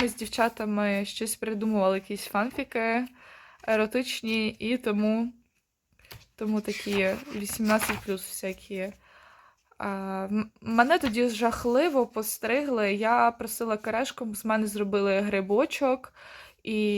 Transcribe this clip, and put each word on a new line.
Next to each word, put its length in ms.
ми 80
з 60
дівчатами 920
щось 320
придумували, 600
якісь 280
фанфіки 800
еротичні, 800
і 280
тому, 560
тому 240
такі 500
вісімнадцять 680
плюс 180
всякі. 680
А, 100
м-, 200
мене 380
тоді 300
жахливо 800
постригли. 880
Я 360
просила 460
керешком, 580
з 100
мене 220
зробили 540
грибочок. 920
І 140